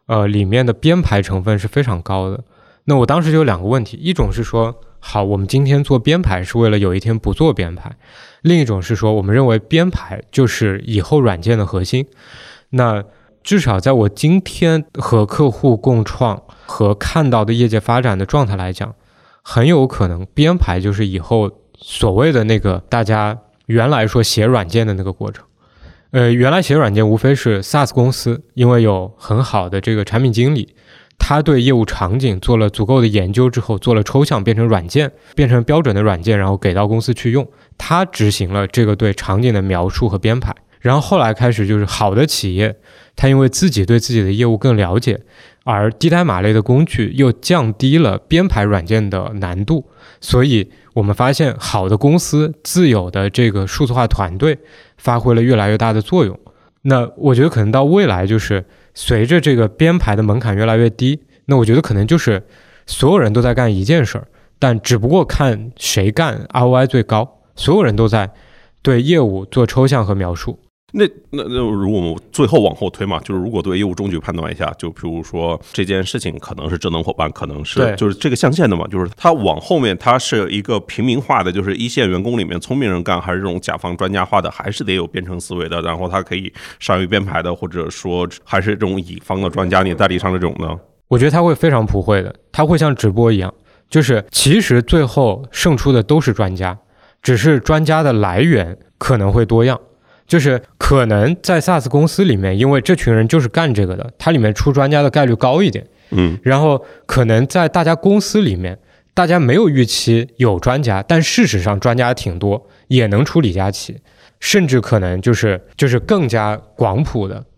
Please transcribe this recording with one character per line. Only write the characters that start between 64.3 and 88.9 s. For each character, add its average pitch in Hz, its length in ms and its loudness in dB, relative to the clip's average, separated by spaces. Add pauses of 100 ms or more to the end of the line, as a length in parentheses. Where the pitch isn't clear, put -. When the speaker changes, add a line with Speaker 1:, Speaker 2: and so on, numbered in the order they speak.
Speaker 1:
但 120 200 2
只 123 180 0
不 107 100 0
过 170 180 2
看 117 500 -2
谁 101 360 -2
干 113 400 -2
R 127 120 2
O 127 120 4
I 127 100 4
最 127 160 2
高， 110 400 -2 (140)
所 151 200 0
有 208 80 4
人 113 120 0
都 113 120 2
在 101 220 0 (540)
对 123 180 2
业 160 180 2
务 98 240 0
做 120 220 0
抽 131 220 2
象 123 180 2
和 101 80 0
描 92 220 -4
述。 - 220 -10 (360)
Speaker 2:
那， 202 120 2 (260)
那， 139 120 -8
那 120 160 -8
如 104 320 -2
果 104 80 -2
我 - 20 -2
们 82 140 -4 (160)
最 143 160 2
后 147 140 4
往 101 120 2
后 - 160 -6
推 - 160 -8
嘛， 90 140 -4
就 98 160 -8
是 92 60 -2
如 107 100 -6
果 101 100 -4
对 92 160 -2
业 101 60 0
务 95 100 -4
终 98 160 -6
局 87 80 -4
判 80 160 -8
断 80 160 -6
一 80 60 -8
下， 80 220 -6
就 85 120 -10
比 - 140 -16
如 82 180 -8
说 82 380 -6 (140)
这 101 100 -2
件 95 180 -2
事 - 160 -6
情 80 220 -8
可 - 160 -16
能 76 140 -8
是 87 80 -4
智 90 120 -4
能 82 140 -2
伙 - 80 -6
伴， 78 220 -4
可 - 120 -12
能 73 180 -10
是， - 180 -4
Speaker 1:
对。 110 160 -2
Speaker 2:
就 110 100 0
是 98 80 -2
这 - 140 -4
个 123 80 -2
象 143 120 2
限 156 200 2
的 98 40 2
嘛， 82 140 -4
就 95 100 -8
是 90 200 -4
它 170 160 2
往 98 260 -2
后 - 180 -2
面 117 200 0
它 123 200 0
是 107 320 -4
一 104 120 -6
个 107 180 -4
平 - 240 -8
民 127 160 0
化 127 240 -2
的， 90 80 -4
就 98 100 -4
是 98 140 -4
一 120 140 -6
线 120 200 0
员 92 140 -2
工 120 140 -4
里 98 80 -4
面 87 120 -8
聪 - 180 -8
明 131 140 -2
人 90 140 -4
干， 87 180 -4
还 90 120 -6
是 92 60 -4
这 95 40 -8
种 92 160 -6
甲 82 160 -12
方 87 220 -10
专 95 140 -4
家 95 120 -2
化 95 180 -2
的， 82 80 -6
还 - 220 -10
是 101 100 -10
得 92 140 -4
有 87 100 -4
编 90 200 -8
程 90 120 -10
思 87 180 -12
维 85 120 -6
的， 85 140 -6
然 82 140 -6
后 90 120 -8
它 95 160 -4
可 - 100 -12
以 92 180 -8 (280)
善 92 220 -2
于 92 40 -2
编 98 180 0
排 85 200 -4
的， 87 100 -4
或 87 140 -10
者 82 220 -8
说 87 360 -6 (200)
还 95 160 -4
是 101 80 -4
这 101 80 -2
种 98 220 -4